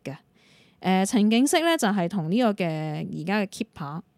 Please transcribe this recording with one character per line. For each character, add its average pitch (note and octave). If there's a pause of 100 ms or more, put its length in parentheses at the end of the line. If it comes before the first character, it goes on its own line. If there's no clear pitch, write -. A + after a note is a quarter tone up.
嘅， C#3 (640)
呃， F#3+
情 G#3
景 B3
式 D#4+
呢， E4
就 A#3
係 F#3+
同 E3+
呢 A3
個 A3
嘅 D#3
而 -
家 G3
嘅 F#3+
Keeper - (160)